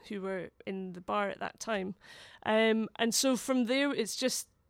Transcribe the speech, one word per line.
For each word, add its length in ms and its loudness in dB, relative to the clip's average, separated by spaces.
who 120 -6
were 300 -6
in 260 -6
the 80 -12
bar 300 -2
at 100 -10
that 180 -8
time. 360 -4
Um, 520 4
and 180 0
so 220 4
from 280 0
there, 280 2
it's 240 -2
just 320 -2